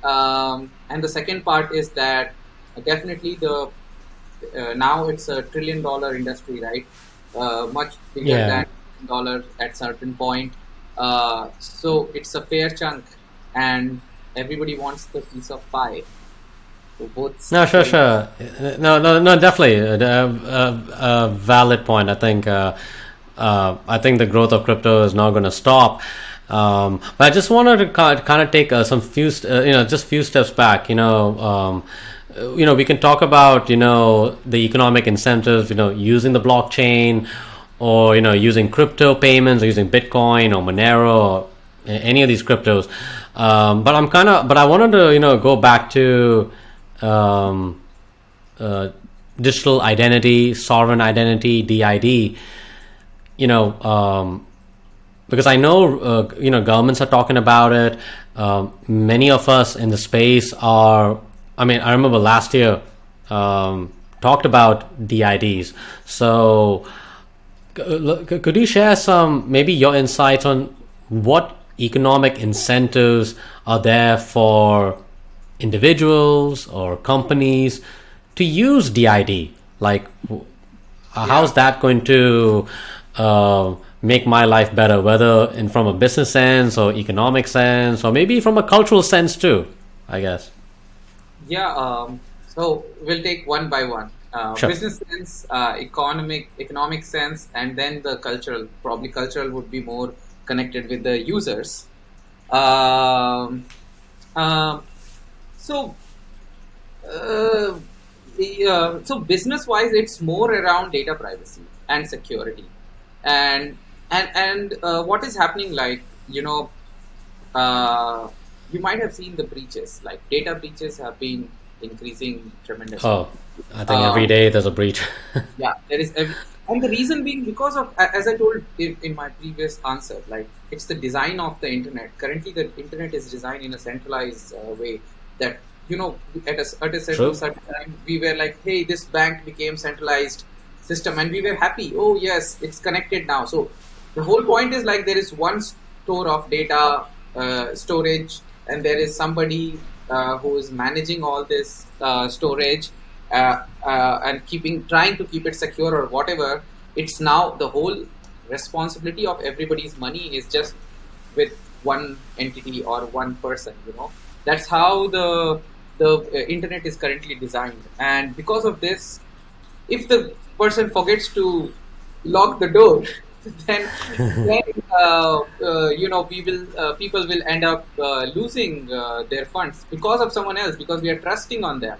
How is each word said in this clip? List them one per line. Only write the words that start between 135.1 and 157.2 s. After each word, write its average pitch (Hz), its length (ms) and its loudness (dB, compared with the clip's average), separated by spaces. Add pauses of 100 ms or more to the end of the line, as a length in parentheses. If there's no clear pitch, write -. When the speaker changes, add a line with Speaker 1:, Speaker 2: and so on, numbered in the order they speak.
Speaker 1:
that, 123 200 -8 (300)
you 175 80 -8
know, 185 200 -10 (300)
at 151 100 -8
a 151 40 -8
s-, - 220 -12
at 160 120 -6
a 165 60 -8
certain, 156 160 -8
Speaker 2:
True. 143 180 -2
Speaker 1:
certain 151 280 -10
time, 151 320 -16 (120)
we 165 120 -6
were 160 160 -4
like, 156 300 -6
"Hey, 185 200 -4
this 170 200 -8
bank 160 400 -4
became 156 320 -10
centralized 147 680 -6 (380)
system," 165 360 -8
and 160 120 -6
we 190 120 -8
were 202 120 -6
happy. 190 420 -6
"Oh, 202 200 0
yes, 180 440 -6
it's 156 180 -14
connected 180 480 -8
now." 139 180 -4
So 151 260 -6 (460)
the 156 80 -8
whole 214 180 0
point 240 320 0
is, 247 100 -6
like, 202 220 -4
there 190 120 -2
is 196 140 -8
one 170 280 -4
store - 640 -10
of 151 240 -4
data, 147 540 -2 (320)
uh, 127 380 -6
storage, 160 640 -6 (260)
and 147 160 -10
there 151 160 -2
is 156 160 -4
somebody, 160 640 -6 (320)
uh, 131 280 -4
who 143 180 -6
is 131 160 -10
managing 156 500 -8
all 143 220 -6
this, 143 420 -8 (140)
uh, 127 280 -4
storage, 143 600 -6 (420)
uh, 127 280 0 (260)
uh, 127 400 -2
and 139 220 -8
keeping, 160 400 -10
trying 180 320 0
to 185 60 -10
keep 160 220 -10
it 160 80 -8
secure 160 400 -6
or 139 120 -4
whatever. 143 560 -6 (340)
It's 156 240 -10